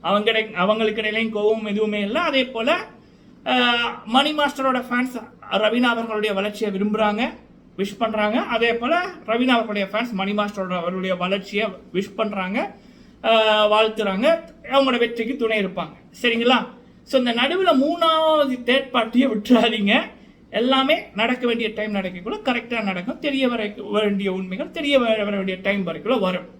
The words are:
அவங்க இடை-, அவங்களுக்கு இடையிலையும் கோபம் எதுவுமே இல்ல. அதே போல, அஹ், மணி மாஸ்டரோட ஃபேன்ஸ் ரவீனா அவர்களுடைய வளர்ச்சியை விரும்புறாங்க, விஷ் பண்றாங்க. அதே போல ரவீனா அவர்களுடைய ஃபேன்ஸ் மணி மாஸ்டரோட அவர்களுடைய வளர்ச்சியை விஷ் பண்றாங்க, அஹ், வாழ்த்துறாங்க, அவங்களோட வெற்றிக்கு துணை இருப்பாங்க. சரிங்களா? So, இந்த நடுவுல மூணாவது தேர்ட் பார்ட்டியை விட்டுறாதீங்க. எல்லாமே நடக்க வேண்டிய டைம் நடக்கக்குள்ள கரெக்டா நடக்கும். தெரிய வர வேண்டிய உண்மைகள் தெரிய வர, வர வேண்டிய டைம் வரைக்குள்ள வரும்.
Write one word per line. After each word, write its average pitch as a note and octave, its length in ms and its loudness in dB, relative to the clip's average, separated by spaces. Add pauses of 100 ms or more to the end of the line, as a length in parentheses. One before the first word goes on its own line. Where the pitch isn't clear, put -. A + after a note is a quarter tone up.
அவங்க G#3 280 2
இடை-, A3 240 -2
அவங்களுக்கு G#3+ 480 2
இடையிலையும் A3 300 -2
கோபம் G#3+ 340 0
எதுவுமே G#3 340 0
இல்ல. G#3 200 -2
அதே C#4 240 2
போல, A#3 240 -4 (760)
அஹ், A#3+ 440 2 (160)
மணி C#4 260 2
மாஸ்டரோட C4+ 500 0
ஃபேன்ஸ் B3 340 -2 (360)
ரவீனா A3 360 2
அவர்களுடைய A3 460 -2
வளர்ச்சியை G#3 360 -2
விரும்புறாங்க, G#3 520 0 (540)
விஷ் G3 220 -6
பண்றாங்க. G#3+ 460 0
அதே A#3 300 0
போல A#3+ 200 0 (320)
ரவீனா B3 280 2
அவர்களுடைய G#3+ 320 0
ஃபேன்ஸ் A#3 260 -4
மணி G3 200 -2
மாஸ்டரோட G3+ 420 -2
அவர்களுடைய F#3 420 -2
வளர்ச்சியை G3 500 -2 (260)
விஷ் G3 240 -4
பண்றாங்க, G3+ 420 -2 (640)
அஹ், G#3+ 460 4
வாழ்த்துறாங்க, G#3+ 580 2 (420)
அவங்களோட C4 300 2
வெற்றிக்கு A#3 380 -2
துணை A3 240 0
இருப்பாங்க. F#3 340 -6 (220)
சரிங்களா? A#3 420 2 (500)
So, C4+ 100 2
இந்த A#3+ 140 2
நடுவுல E4 440 2
மூணாவது D#4 840 2
தேர்ட் C4+ 280 0
பார்ட்டியை A#3+ 380 2
விட்டுறாதீங்க. G#3+ 640 2 (600)
எல்லாமே C4 420 2 (200)
நடக்க B3 320 -2
வேண்டிய A#3 260 0
டைம் G#3+ 220 -6
நடக்கக்குள்ள F#3 480 -6
கரெக்டா A#3 400 -4
நடக்கும். F#3+ 360 -4
தெரிய C4+ 300 0
வர A#3 140 -2 (300)
வேண்டிய G3+ 400 0
உண்மைகள் F#3+ 380 -6
தெரிய C#4+ 280 0
வர, A3 260 2
வர G#3 120 -2
வேண்டிய F#3+ 240 -2
டைம் G3+ 240 0
வரைக்குள்ள G3+ 360 -2
வரும். F#3 260 -2 (140)